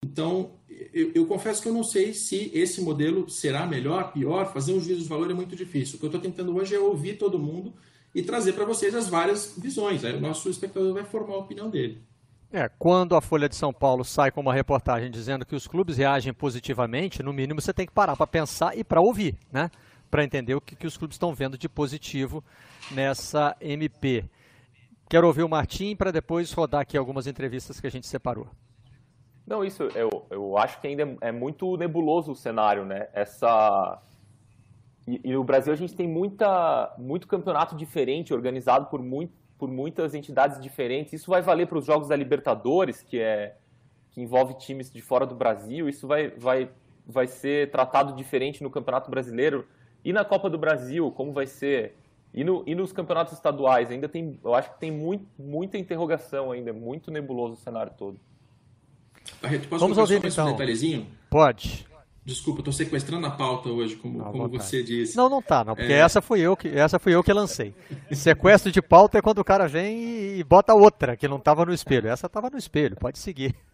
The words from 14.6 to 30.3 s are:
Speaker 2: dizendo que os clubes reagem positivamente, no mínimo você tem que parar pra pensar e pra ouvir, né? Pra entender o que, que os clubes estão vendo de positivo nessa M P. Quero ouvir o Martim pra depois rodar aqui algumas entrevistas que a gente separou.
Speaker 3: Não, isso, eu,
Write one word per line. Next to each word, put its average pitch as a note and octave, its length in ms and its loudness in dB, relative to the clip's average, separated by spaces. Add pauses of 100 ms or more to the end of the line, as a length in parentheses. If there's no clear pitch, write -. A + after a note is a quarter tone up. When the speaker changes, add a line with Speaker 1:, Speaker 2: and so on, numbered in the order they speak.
Speaker 2:
dizendo A#2+ 340 -6
que - 120 -8
os C3+ 100 -8
clubes E3+ 300 -4
reagem C3+ 360 2
positivamente, B2+ 880 -4
no C#3 120 -6
mínimo C#3 280 -4
você F#3+ 120 -4
tem F#3 120 -2
que - 80 -16
parar F3+ 220 2
pra D3 120 0
pensar E3 520 -2
e A3+ 60 -4
pra E3 160 4
ouvir, G3+ 360 2 (140)
né? D3 180 -2 (400)
Pra D3 140 2
entender C3 320 -2
o C#3+ 60 -2
que, - 160 -20
que - 100 -10
os D#3+ 100 -10
clubes - 200 -10
estão E3+ 180 -4
vendo C3+ 240 -6
de D#3 100 -8
positivo D3 760 -6 (480)
nessa C#3 680 -2
M D3+ 280 -4
P. B2+ 360 -2 (880)
Quero E3 160 6
ouvir D#3 160 4
o E3+ 60 0
Martim F#3 480 -4
pra F#3+ 160 -2
depois E3 400 -4
rodar D3 300 0
aqui - 140 -6
algumas C3+ 300 -4
entrevistas C3 540 -10
que - 80 -10
a - 20 -8
gente B2+ 160 -14
separou. B2 400 -6 (1000)
Speaker 3:
Não, G#3 180 -4
isso, G3 200 -6 (100)
eu, A2 360 -2